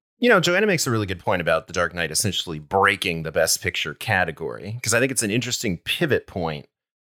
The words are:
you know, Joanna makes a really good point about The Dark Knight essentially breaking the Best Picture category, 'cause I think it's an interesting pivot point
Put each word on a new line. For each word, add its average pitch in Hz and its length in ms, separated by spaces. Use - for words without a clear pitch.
you 240 100
know, 208 120
Joanna 185 260
makes 180 200
a 139 40
really 110 160
good 92 120
point 92 240
about 80 240
The 85 60
Dark 85 220
Knight 85 180
essentially 85 480
breaking 95 640
the 80 80
Best 80 300
Picture 82 320
category, 82 880
'cause 113 120
I 117 60
think 131 120
it's 117 120
an 104 80
interesting 117 460
pivot - 500
point 80 400